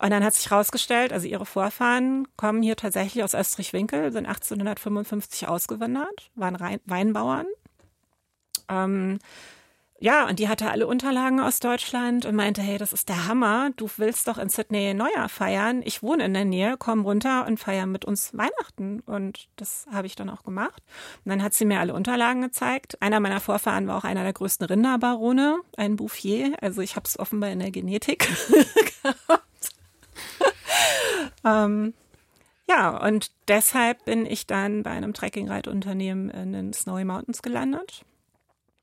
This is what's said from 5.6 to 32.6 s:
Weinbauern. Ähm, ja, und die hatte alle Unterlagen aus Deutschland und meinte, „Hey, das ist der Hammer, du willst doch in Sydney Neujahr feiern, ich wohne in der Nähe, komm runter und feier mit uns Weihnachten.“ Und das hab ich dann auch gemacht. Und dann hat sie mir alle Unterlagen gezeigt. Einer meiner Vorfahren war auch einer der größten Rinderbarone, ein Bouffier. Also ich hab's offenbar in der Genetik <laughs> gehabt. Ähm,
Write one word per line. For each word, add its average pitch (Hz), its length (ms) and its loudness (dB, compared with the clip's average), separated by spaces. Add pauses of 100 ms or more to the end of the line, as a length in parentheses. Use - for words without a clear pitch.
Weinbauern. 220 600 0 (1200)
Ähm, 190 500 0 (800)
ja, 240 300 4
und 185 100 0
die 208 80 2
hatte 214 240 0
alle 214 160 0
Unterlagen 262 540 0
aus 262 180 0
Deutschland 240 680 0
und 214 80 -2
meinte, 208 280 0
„Hey, 202 160 -2
das 202 160 -4
ist - 160 -4
der 175 180 -2
Hammer, 240 480 2
du 220 220 -6
willst 220 320 0
doch 226 80 -2
in 196 100 -4
Sydney 202 460 0
Neujahr 254 340 0
feiern, 202 560 0
ich - 180 -6
wohne 277 220 2
in 190 100 0
der 196 120 2
Nähe, 196 340 0
komm 220 220 0
runter 226 440 2
und 220 140 0
feier 190 260 -2
mit 190 200 -4
uns - 280 -2
Weihnachten.“ 220 680 -4
Und 202 560 -8
das - 340 -10
hab 202 140 -4
ich 196 100 -12
dann 196 140 -10
auch - 140 -14
gemacht. 196 380 -6 (440)
Und - 40 -6
dann 196 140 2
hat 208 100 0
sie 220 120 2
mir 202 160 4
alle 180 120 -2
Unterlagen 247 480 2
gezeigt. 254 600 -4
Einer 208 180 4
meiner 196 220 0
Vorfahren 196 460 0
war 190 100 -2
auch 196 80 -4
einer 190 180 -2
der 190 80 -2
größten 190 340 -2
Rinderbarone, 247 920 4 (160)
ein 208 220 0
Bouffier. 240 640 -2
Also 196 180 -2
ich - 160 -6
hab's - 240 -6
offenbar 208 300 -2
in 185 100 -4
der 190 120 -4
Genetik 190 580 -2
<laughs> - 760 6
gehabt. 277 400 4 (2000)
Ähm, 214 480 4 (760)